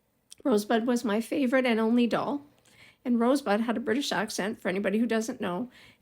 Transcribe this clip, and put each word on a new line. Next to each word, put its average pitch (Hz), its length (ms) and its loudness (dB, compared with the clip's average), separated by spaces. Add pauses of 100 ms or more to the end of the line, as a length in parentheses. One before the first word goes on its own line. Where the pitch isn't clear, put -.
(440)
Rosebud 226 420 2
was 240 200 0
my 214 160 0
favorite 262 440 0
and 233 140 2
only 233 280 2
doll. 202 340 -2 (640)
And 240 140 0
Rosebud 233 420 2
had 226 160 -2
a - 40 -4
British 240 300 -2
accent, 202 500 -4
for - 60 -6
anybody 196 320 0
who 233 60 2
doesn't 220 340 -2
know, 190 300 -4 (320)